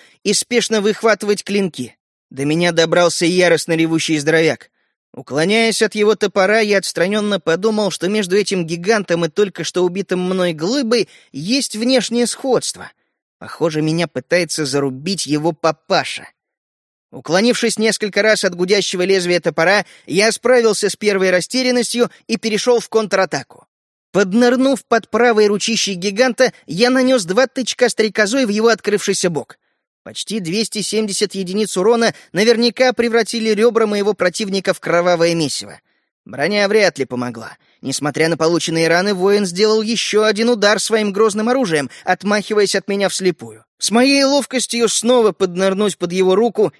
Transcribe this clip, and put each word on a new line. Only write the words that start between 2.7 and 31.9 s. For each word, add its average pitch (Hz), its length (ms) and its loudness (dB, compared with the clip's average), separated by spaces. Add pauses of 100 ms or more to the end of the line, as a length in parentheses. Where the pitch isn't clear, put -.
добрался 165 540 2
яростно 170 460 2
ревущий 160 460 0
здоровяк. 156 520 0 (420)
Уклоняясь 196 680 0
от 214 120 -2
его 208 200 2
топора, 208 460 2
я 208 180 2
отстранённо 202 640 -2
подумал, 202 500 0
что - 180 -6
между 202 280 0
этим 185 280 0
гигантом 170 600 -2
и 165 40 -2
только 190 360 -2
что - 180 -2
убитым 185 380 -2
мной 180 320 -2
глыбой 220 560 -2 (240)
есть 214 420 -4
внешнее 233 520 0
сходство. - 640 -4 (460)
Похоже, 156 440 -4
меня 160 240 -2
пытается 160 580 -2
зарубить 139 640 -4
его 151 260 0
папаша. - 760 -4 (800)
Уклонившись 202 680 0
несколько 214 440 0
раз 214 220 2
от 180 100 -2
гудящего 180 480 0
лезвия 175 380 0
топора, 170 440 2 (220)
я 202 240 0
справился 226 580 2
с - 80 -6
первой 196 340 0
растерянностью 240 800 0 (160)
и 226 100 -2
перешёл 226 440 0
в - 80 -14
контратаку. 190 800 -2 (460)
Поднырнув 247 720 2
под - 260 -2
правой 220 380 4
ручищей 202 460 -2
гиганта, 208 580 0 (140)
я 214 240 0
нанёс 254 340 2
два 202 220 2
тычка 247 420 -2
стрекозой 220 580 0
в - 20 -2
его 214 200 2
открывшийся 202 600 0
бок. 143 300 -6 (440)
Почти - 380 -8
двести 196 400 -4
семьдесят 208 540 -4
единиц 196 420 -4
урона 226 380 2 (180)